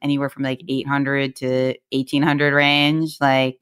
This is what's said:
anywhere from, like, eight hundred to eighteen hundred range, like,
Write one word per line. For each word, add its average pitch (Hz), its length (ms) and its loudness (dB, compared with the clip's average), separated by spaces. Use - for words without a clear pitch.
anywhere 143 280 -2
from, - 120 -10
like, 131 240 -6
eight 135 220 -4
hundred 139 480 -2
to 131 380 -2
eighteen 135 320 0
hundred 147 280 2
range, 147 680 2
like, 131 420 2